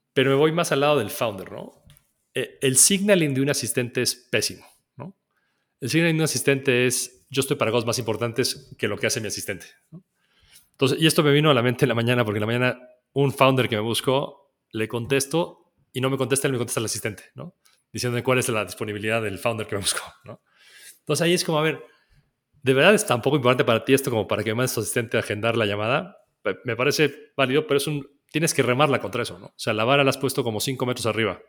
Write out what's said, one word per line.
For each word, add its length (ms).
pero 180
me 60
voy 160
más 200
al 80
lado 180
del 120
founder, 420
¿no? 320
Eh, 260
el 160
signaling 560
de 80
un 100
asistente 520
es 120
pésimo, 520
¿no? 200
El 80
signaling 280
de 60
un 20
asistente 640
es, 440
"Yo 100
estoy 160
para 140
cosas 160
más 120
importantes 800
que 120
lo 100
que 80
hace 140
mi 80
asistente", 380
¿no? 120
Entonces, 280
y 60
esto 160
me 100
vino 180
a 40
la 80
mente 220
en 60
la 40
mañana, 300
porque 140
en 40
la 40
mañana 340
un 200
founder 360
que 80
me 60
buscó, 680
le 160
contesto 840
y 60
no 80
me 80
contesta, 280
él 60
me 60
contesta 220
el 40
asistente, 400
¿no? 200
Diciéndome 320
cuál 160
es 120
la 160
disponibilidad 560
del 160
founder 280
que 100
me 40
buscó, 220
¿no? 180
Entonces 240
ahí 100
es 100
como, 160
a 40
ver, 200
¿de 120
verdad 180
es 140
tan 160
poco 140
importante 280
para 180
ti 120
esto 160
como 180
para 160
que 60
me 60
mandes 180
tu 60
asistente 360
a 40
agendar 360
la 80
llamada? 540
Me, 100
me 120
parece 580
válido, 320
pero 120
es 80
un, 200
tienes 220
que 100
remarla 380
contra 220
eso, 160
¿no? 80
O 100
sea, 160
la 120
vara 200
la 60
has 80
puesto 260
como 160
cinco 240
metros 220
arriba, 420